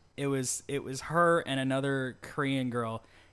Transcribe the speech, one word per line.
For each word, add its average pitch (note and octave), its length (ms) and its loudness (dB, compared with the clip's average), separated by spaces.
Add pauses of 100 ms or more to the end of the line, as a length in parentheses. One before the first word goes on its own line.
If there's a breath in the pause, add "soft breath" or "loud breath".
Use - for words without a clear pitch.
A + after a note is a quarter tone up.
(160)
It C#3 120 -2
was, C3 400 -2
it C#3 160 -4
was C3 180 -8
her E3+ 400 4
and C3+ 180 -2
another C3+ 640 0
Korean C3+ 480 -2
girl A2+ 340 -4 (300 soft breath)